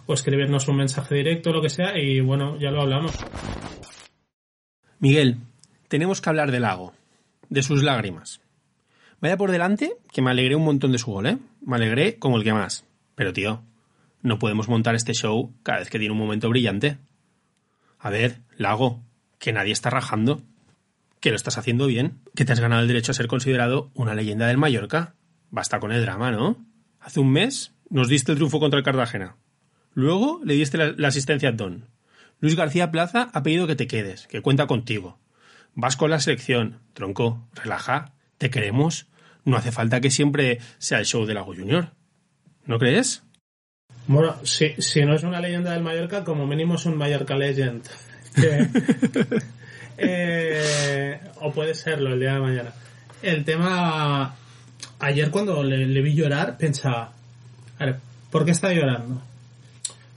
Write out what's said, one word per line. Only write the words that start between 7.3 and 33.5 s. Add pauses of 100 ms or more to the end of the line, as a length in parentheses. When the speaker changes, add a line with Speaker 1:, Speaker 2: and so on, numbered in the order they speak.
Speaker 2:
de
sus
lágrimas. (800)
Vaya
por
delante (160)
que
me
alegré
un
montón
de
su
gol,
¿eh? (260)
Me
alegré
como
el
que
más. (300)
Pero,
tío, (580)
no
podemos
montar
este
show (120)
cada
vez
que
tiene
un
momento
brillante. (960)
A
ver, (160)
Lago, (380)
que
nadie
está
rajando, (760)
que
lo
estás
haciendo
bien, (160)
que
te
has
ganado
el
derecho
a
ser
considerado
una
leyenda
del
Mallorca. (340)
Basta
con
el
drama,
¿no? (360)
Hace
un
mes (160)
nos
diste
el
triunfo
contra
el
Cartagena. (600)
Luego
le
diste
la,
la
asistencia
a
Don. (540)
Luis
García
Plaza
ha
pedido